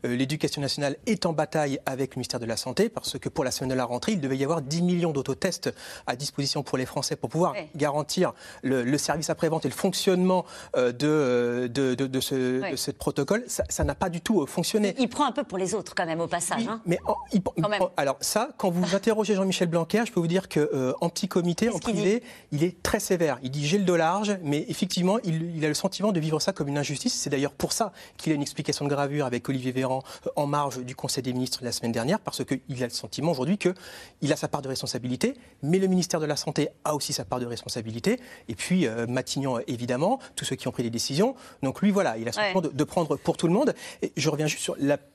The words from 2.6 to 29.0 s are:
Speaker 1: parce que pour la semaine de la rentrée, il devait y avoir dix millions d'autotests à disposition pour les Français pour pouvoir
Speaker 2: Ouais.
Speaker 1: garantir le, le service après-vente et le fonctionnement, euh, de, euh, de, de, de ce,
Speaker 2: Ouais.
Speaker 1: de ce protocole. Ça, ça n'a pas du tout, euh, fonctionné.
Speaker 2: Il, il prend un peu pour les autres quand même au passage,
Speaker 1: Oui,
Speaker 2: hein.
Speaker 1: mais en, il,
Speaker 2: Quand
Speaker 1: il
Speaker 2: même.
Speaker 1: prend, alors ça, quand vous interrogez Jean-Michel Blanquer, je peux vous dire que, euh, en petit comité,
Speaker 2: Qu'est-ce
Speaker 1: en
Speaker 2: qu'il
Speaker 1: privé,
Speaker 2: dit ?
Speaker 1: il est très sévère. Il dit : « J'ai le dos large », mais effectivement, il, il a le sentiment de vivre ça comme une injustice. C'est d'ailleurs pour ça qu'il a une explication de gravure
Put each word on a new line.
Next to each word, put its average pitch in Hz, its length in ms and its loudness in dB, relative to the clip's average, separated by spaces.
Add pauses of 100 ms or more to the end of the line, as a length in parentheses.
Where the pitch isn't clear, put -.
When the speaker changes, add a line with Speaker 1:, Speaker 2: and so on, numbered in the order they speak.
Speaker 1:
parce - 280 -6
que - 120 -4
pour 156 160 -2
la 123 60 0
semaine 131 200 -2
de 131 40 2
la 127 100 2
rentrée, 123 260 -2
il 190 100 2
devait 131 160 0
y 135 60 2
avoir 156 180 0
dix 151 220 0
millions 175 280 2
d'autotests 139 640 -2 (320)
à 127 100 -2
disposition 143 460 -2
pour 139 160 -2
les 131 80 0
Français 147 300 -4
pour 127 140 -6
pouvoir 165 240 2
Speaker 2:
Ouais. 165 220 -8
Speaker 1:
garantir 147 580 2 (280)
le, 127 220 2
le 135 140 2
service 151 320 0
après-vente 160 360 0
et 143 40 2
le 127 40 -6
fonctionnement, 185 720 2 (300)
euh, 123 160 4
de, 123 160 0
euh, 123 600 4
de, 127 280 2
de, 135 100 0
de 131 140 0
ce, - 80 -4 (340)
Speaker 2:
Ouais. 170 100 -2
Speaker 1:
de 135 40 -4
ce 135 160 -4
protocole. 151 560 0
Ça, - 220 -4
ça - 160 0
n'a 143 100 0
pas 190 140 0
du 170 120 -4
tout, 202 200 4
euh, 135 40 0
fonctionné. 196 520 0
Speaker 2:
Il, 262 60 4
il 226 60 2
prend 294 160 2
un 254 60 0
peu 294 140 -2
pour 190 120 -6
les 185 180 0
autres - 200 -6
quand 185 100 0
même 165 140 -2
au 165 80 0
passage, 175 360 -2
Speaker 1:
Oui, 233 60 -2
Speaker 2:
hein. 220 160 -4
Speaker 1:
mais 170 200 2
en, - 100 2 (160)
il, 190 100 4
Speaker 2:
Quand - 140 -4
Speaker 1:
il 165 120 0
Speaker 2:
même. 208 120 2
Speaker 1:
prend, 185 160 2
alors 139 240 2
ça, 233 380 0
quand 196 120 2
vous 175 260 2
interrogez 214 400 2
Jean-Michel 185 340 2
Blanquer, 170 360 2
je - 60 -8
peux - 80 0
vous 165 80 2
dire 185 220 0
que, 160 100 2 (140)
euh, 131 260 2
en 170 100 2
petit - 200 -4
comité, 175 380 2
Speaker 2:
Qu'est-ce 214 100 0
Speaker 1:
en - 20 -2
Speaker 2:
qu'il 226 140 0
Speaker 1:
privé, 196 260 4
Speaker 2:
dit ? - 60 -12 (260)
Speaker 1:
il 147 120 2
est 180 200 -2
très - 160 2
sévère. 160 440 0
Il 131 80 -6
dit : « 147 160 -2
J'ai 180 100 4
le 202 80 2
dos 175 100 4
large », 190 480 2
mais 143 240 0
effectivement, 185 560 0
il, 165 320 -2
il 151 80 -2
a 156 40 2
le 151 60 2
sentiment 190 380 0
de 175 80 2
vivre 156 220 0
ça 196 100 0
comme 156 160 -4
une 143 100 0
injustice. 143 360 -2
C'est - 160 -4
d'ailleurs 139 240 0
pour - 180 -2
ça 214 220 -2 (240)
qu'il - 140 0
a 151 40 4
une 143 60 0
explication 143 440 -2
de 143 40 2
gravure 143 360 0